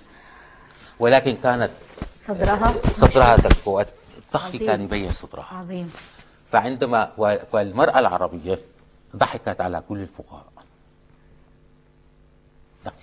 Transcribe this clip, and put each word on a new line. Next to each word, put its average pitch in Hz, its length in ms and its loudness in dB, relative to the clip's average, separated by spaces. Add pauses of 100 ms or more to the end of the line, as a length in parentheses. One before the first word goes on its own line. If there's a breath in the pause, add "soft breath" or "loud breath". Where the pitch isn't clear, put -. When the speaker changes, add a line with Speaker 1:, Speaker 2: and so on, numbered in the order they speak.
(1000 soft breath)
Speaker 1:
ولكن 127 440 4
كانت 120 280 0 (480)
Speaker 2:
صدرها 202 540 0 (180)
Speaker 1:
صدرها 123 440 6
Speaker 2:
مشهور. 101 160 6
Speaker 1:
تكفو، 98 280 2 (380)
الطخ - 280 -6
Speaker 2:
عظيم. 185 220 -8
Speaker 1:
كان 107 140 -2
يبين 190 300 -6
صدرها. - 400 -12
Speaker 2:
عظيم. 180 400 -12 (600 soft breath)
Speaker 1:
فعندما 120 680 0
و-، 104 180 2 (180)
والمرأة 107 460 2
العربية 90 600 -2 (560)
ضحكت - 460 -4
على 90 280 -6
كل 104 80 -10
الفقهاء. - 480 -16 (2500)
لا، - 60 -12 (120)